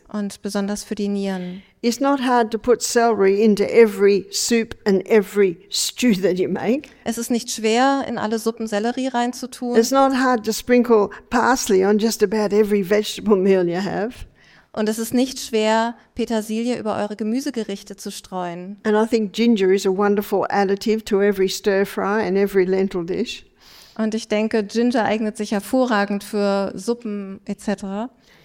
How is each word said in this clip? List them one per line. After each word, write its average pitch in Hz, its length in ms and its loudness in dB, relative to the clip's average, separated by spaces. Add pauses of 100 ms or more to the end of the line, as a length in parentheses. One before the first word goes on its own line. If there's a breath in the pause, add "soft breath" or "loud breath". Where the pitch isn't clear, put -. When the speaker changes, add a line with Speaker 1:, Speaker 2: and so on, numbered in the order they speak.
(120)
Speaker 1:
Und 202 300 -8
besonders 202 420 -4
für - 100 -8
die 202 140 -4
Nieren. 190 540 -6 (180)
Speaker 2:
It's 233 180 0
not 277 220 2
hard 240 320 2
to 226 60 -2
put 233 240 2
celery 202 600 2
into 208 220 4
every 202 640 4
soup - 460 -2 (100)
and 190 220 2
every 196 500 2 (140)
stew - 500 0
that 180 160 0
you 175 100 0
make. 196 420 -4 (120 loud breath)
Speaker 1:
Es 233 160 -6
ist 240 140 -4
nicht 233 180 -4
schwer, 247 560 0
in 233 100 -6
alle 214 220 -4
Suppen 226 300 -6
Sellerie 233 400 -2
reinzutun. 247 680 -4
Speaker 2:
It's 233 140 4
not 269 220 4
hard 254 320 0
to 220 80 -2
sprinkle 226 580 4 (200 loud breath)
parsley 226 540 2
on 208 140 4
just 214 240 0
about 208 320 0
every 208 340 2
vegetable 208 480 0
meal 185 320 4
you 175 140 -4
have. 190 440 -6 (440 soft breath)
Speaker 1:
Und 214 180 -4
es 220 120 -4
ist 226 120 -8
nicht 262 280 -2
schwer, 226 560 0 (180 soft breath)
Petersilie 226 640 -4
über 208 180 -6
eure 208 200 -6
Gemüsegerichte 220 800 -6
zu - 160 -12
streuen. 180 720 -10
Speaker 2:
And 214 120 0
I 220 120 2
think 220 240 0
ginger 208 400 4
is 196 120 2
a 196 60 2
wonderful 202 580 0
additive 202 580 0
to 196 140 2
every 196 280 2
stir 196 360 0
fry 202 400 -2
and 185 120 0
every 196 280 2
lentil 190 400 -2
dish. 185 400 -6 (540 loud breath)
Speaker 1:
Und 220 160 -2
ich 220 140 -6
denke, 214 360 0
Ginger 233 400 0
eignet 214 320 -2
sich 208 160 -6
hervorragend 202 720 0
für 196 500 -2
Suppen 202 680 -8
et 202 160 -10
cetera. 208 500 -6 (340 soft breath)